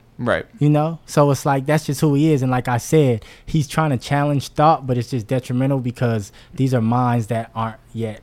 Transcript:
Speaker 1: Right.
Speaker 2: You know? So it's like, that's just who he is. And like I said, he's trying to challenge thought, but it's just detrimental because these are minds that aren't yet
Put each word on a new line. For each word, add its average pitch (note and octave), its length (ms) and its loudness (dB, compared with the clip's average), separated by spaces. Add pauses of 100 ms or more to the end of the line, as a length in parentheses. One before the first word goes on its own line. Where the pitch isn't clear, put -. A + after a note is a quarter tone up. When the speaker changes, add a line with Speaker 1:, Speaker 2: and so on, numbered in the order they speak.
(180)
Speaker 1:
Right. G#2+ 280 -2 (140)
Speaker 2:
You D3 100 4
know? D3+ 360 0
So D3 260 4
it's - 120 -2
like, C#3 220 0
that's D3+ 200 0
just C#3+ 140 -4
who D3+ 140 2
he D#3 180 4
is. C3 100 2
And C3 80 0
like B2+ 180 -2
I A#2+ 80 0
said, C3 480 2 (200)
he's D3+ 220 0
trying D#3+ 240 -2
to C3+ 60 0
challenge C#3+ 540 -2
thought, D3 360 2
but B2+ 100 -2
it's A#2+ 140 -4
just A2+ 160 -4
detrimental C3 540 -2
because A#2 500 -2 (240)
these C3 200 0
are B2 60 2
minds A#2+ 480 0
that A2+ 280 -4
aren't A2+ 220 -6 (140)
yet A2 300 -8